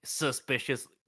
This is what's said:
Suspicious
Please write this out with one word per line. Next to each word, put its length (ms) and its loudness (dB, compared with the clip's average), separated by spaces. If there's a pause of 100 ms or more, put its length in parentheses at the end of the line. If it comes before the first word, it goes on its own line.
Suspicious 840 0 (200)